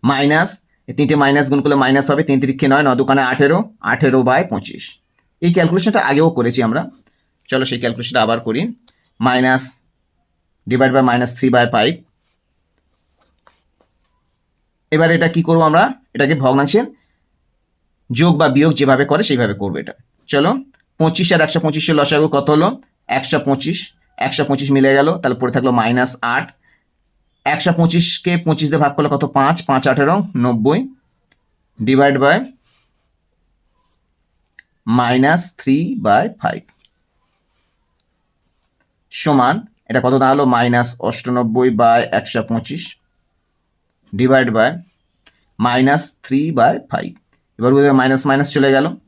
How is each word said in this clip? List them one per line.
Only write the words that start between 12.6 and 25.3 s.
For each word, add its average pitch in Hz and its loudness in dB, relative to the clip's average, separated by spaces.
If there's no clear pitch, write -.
এবার 160 2
এটা 170 0
কি 170 0
করবো 165 4
আমরা? 170 4
এটাকে 143 0
ভগ্নাংশের 202 2
যোগ 156 2
বা 160 4
বিয়োগ 151 4
যেভাবে 135 2
করে 147 0
সেইভাবে 120 -2
করবো 92 -6
এটা। - -14
চলো, 147 2
পঁচিশ 170 0
আর 165 2
একশো 165 -2
পঁচিশের 156 -2
লসাগু 147 2
কত 139 0
হলো? 165 2
একশো 147 -2
পঁচিশ, 139 -2
একশো 139 -2
পঁচিশ 139 -2
মিলে 135 4
গেল, 143 2
তাহলে 123 -4